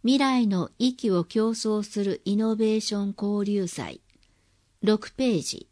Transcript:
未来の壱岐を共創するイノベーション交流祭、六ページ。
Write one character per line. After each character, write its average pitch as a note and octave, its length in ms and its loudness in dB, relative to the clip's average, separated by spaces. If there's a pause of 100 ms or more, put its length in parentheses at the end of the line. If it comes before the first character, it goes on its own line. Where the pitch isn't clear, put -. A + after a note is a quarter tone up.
未 C4 160 4
来 B3+ 280 4
の F#3 320 0
壱 B3+ 180 0
岐 A3 140 -2
を F3 140 2
共 A3 300 0
創 G#3+ 280 -2
す G#3 220 -4
る G3 220 -2
イ G3+ 100 0
ノ A3 200 0
ベ A3 200 2
ー A3 40 0
シ G#3+ 140 -4
ョ G3+ 100 -2
ン G3+ 140 -4
交 G#3 320 -2
流 G3+ 180 0
祭、 F2+ 340 -10 (800)
六 G#3+ 300 2
ペ B3 240 2
ー D3 60 0
ジ。 - 300 -10